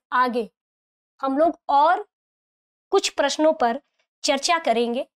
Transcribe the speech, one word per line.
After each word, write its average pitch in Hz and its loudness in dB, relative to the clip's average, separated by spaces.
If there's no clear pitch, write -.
आगे 247 -2
हम 269 -2
लोग 320 2
और 311 2
कुछ - 0
प्रश्नों 302 0
पर 247 -2
चर्चा 302 0
करेंगे, 240 -2